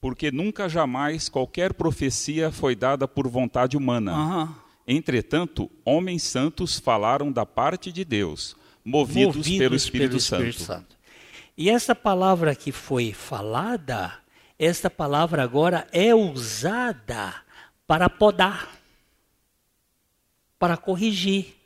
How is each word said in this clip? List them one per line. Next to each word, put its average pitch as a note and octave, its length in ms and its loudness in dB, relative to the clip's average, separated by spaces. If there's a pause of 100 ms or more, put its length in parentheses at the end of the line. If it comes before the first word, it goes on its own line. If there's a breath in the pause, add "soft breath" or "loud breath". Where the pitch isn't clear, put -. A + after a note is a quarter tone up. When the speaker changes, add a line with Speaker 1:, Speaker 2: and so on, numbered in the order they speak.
Speaker 1:
Porque C3 300 -2
nunca G3 380 -4
jamais D3+ 600 -2
qualquer E3+ 440 -2
profecia D#3 760 -2
foi C3+ 240 -2
dada C3 320 0
por C3+ 220 -2
vontade B2+ 480 0
humana. A#2+ 340 0
Speaker 2:
Aham. D#3+ 440 -2 (320 soft breath)
Speaker 1:
Entretanto, C#3+ 840 -2 (160)
homens E3+ 380 0
santos D#3+ 560 -2
falaram B2+ 520 0
da A#2+ 140 0
parte D#3+ 460 -2
de F3 120 -8
Deus, G2+ 520 -4 (280 soft breath)
movidos C3 520 2
Speaker 2:
Movidos D#3 220 0
Speaker 1:
pelo C3 180 4
Espírito C3 340 0
Speaker 2:
pelo B2+ 80 -2
Espírito A#2 420 -2
Speaker 1:
Santo. F2 340 -10
Speaker 2:
Santo. - 40 -20 (580 loud breath)
E E3 140 0
essa A#3 240 2
palavra F#3 640 2
que - 160 -8
foi A#2+ 420 -2
falada, A#2+ 1040 -6 (400 soft breath)
esta E3+ 320 2
palavra D#3 540 0
agora D3+ 480 2
é G#3+ 240 6
usada C3 1200 -2 (500 loud breath)
para F3 240 4
podar, G3 680 2 (1800)
para F3 180 2
corrigir G3 760 -2 (120)